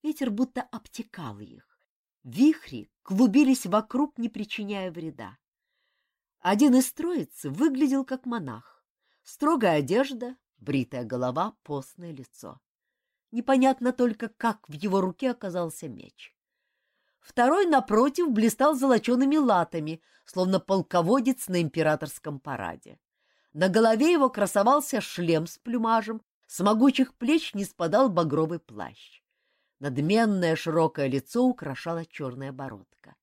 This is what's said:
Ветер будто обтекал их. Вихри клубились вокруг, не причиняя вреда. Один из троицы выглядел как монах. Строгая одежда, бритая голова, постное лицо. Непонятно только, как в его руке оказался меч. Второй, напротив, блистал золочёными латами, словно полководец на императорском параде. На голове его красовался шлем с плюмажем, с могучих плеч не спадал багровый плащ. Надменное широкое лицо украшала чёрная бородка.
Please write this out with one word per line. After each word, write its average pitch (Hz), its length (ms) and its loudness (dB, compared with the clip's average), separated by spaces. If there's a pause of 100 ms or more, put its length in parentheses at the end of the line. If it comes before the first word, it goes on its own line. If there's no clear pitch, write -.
Ветер 285 240 -4
будто 247 320 -4
обтекал 139 760 -14
их. - 360 -20 (460)
Вихри 139 680 0 (120)
клубились 254 640 2
вокруг, 214 520 -2
не 233 100 -6
причиняя 202 640 -8
вреда. 147 460 -14 (1000)
Один 233 380 4
из 262 160 2
троицы 311 580 -6
выглядел 269 540 0
как 262 220 -10
монах. 147 580 -10 (400)
Строгая 233 540 0
одежда, 247 580 -4 (220)
бритая 127 440 -4
голова, 127 640 -4
постное 156 480 -12
лицо. - 480 -18 (720)
Непонятно 254 600 2
только, 240 360 -2
как - 400 -6
в 151 60 -16
его 190 260 0
руке 185 300 -2
оказался 175 580 -8
меч. - 480 -20 (840)
Второй, 302 480 2
напротив, 277 640 2
блистал 233 460 2
золочёными 254 600 2
латами, 170 640 0 (240)
словно 185 360 0
полководец 196 880 0
на 180 120 0
императорском 151 800 -2
параде. 107 640 -10 (520)
На 180 160 0
голове 226 440 4
его 285 180 4
красовался 220 720 0
шлем 165 480 -2
с - 100 -18
плюмажем, 226 640 -2 (240)
с - 140 -12
могучих 226 540 4
плеч 302 400 0
не 202 100 -4
спадал 202 440 0
багровый 160 520 0
плащ. - 640 -18 (560)
Надменное 170 800 0
широкое 160 500 0
лицо 139 380 -2
украшала 170 640 -4
чёрная 135 440 -12
бородка. 131 720 -16